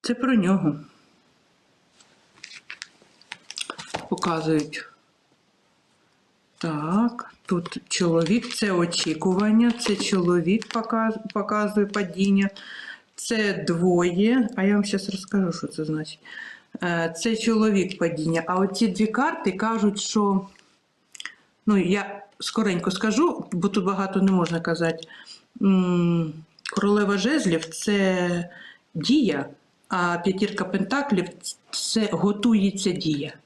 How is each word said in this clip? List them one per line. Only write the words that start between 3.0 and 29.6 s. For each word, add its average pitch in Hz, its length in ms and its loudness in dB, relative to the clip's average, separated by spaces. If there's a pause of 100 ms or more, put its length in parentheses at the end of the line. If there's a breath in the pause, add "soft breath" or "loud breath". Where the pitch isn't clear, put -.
Показують. 160 760 -2 (1700)
Так, 175 760 -2 (120)
тут 175 320 -4 (100)
чоловік, 170 680 2
це 202 180 -2
очікування, 185 1000 2
це 226 240 -2
чоловік 180 720 2
показ-, 226 520 -2 (140)
показує 208 520 0
падіння. 196 640 2 (680 loud breath)
Це 214 380 -2 (140)
двоє, 180 880 4
а 190 80 0
я 202 100 4
вам 202 100 4
щас 202 260 -2
розкажу, 190 420 -2
що - 160 -6
це 156 180 -6
значить. 156 340 -6 (640 loud breath)
Е, 170 340 -2
це 226 180 -2
чоловік 220 640 2
падіння, 165 500 -2
а 180 80 -2
оці 196 320 2
дві 208 200 0
карти 262 440 -2
кажуть, 208 480 0
що, 202 480 0 (1160 loud breath)
ну, 214 120 4
я 190 460 -2 (160)
скоренько 190 520 0
скажу, 226 600 0
бо 185 160 -2
тут 196 180 0
багато 190 360 0
не 190 100 4
можна 170 280 2
казати. 165 480 -2 (540 loud breath)
М, 175 720 2 (380)
королева 202 460 2
жезлів — 190 520 0
це 180 800 0 (440 loud breath)
дія, 175 560 0 (400)